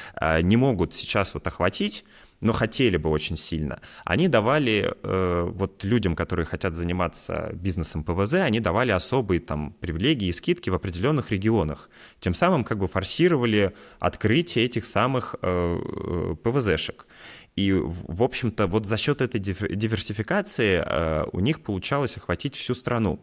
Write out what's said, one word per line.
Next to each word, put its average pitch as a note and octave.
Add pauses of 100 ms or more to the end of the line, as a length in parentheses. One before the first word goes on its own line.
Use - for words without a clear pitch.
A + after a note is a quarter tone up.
(140)
а, D#2+
не F#2
могут A#2
сейчас -
вот E2+
охватить, - (380)
но A2
хотели A2+
бы D#2
очень D#2
сильно, D#2 (240)
они D3
давали, A#2
э, F2+
вот F#2+
людям, G2
которые E2
хотят F2+
заниматься E2+
бизнесом E2
П E2+
В F#2+
З, E3+
они A#2
давали A2
особые G2
там D2+
привилегии F#2+
и F2
скидки -
в F#2
определенных G2
регионах. G2 (320)
Тем F#2
самым E3+
как A2+
бы F#2+
форсировали A2 (260)
открытие A#2
этих A#2
самых, B2
э, F2
э, E2+
П A#2
В C3+
З-шек. F#2 (500)
И, G2
в, F2
в G2
общем-то, A2
вот G#2
за G#2
счет C#3+
этой A#2+
диф-, G2
диверсификации, G#2+
э, D#2
у F2
них C#3
получалось A#2
охватить -
всю -
страну, A2+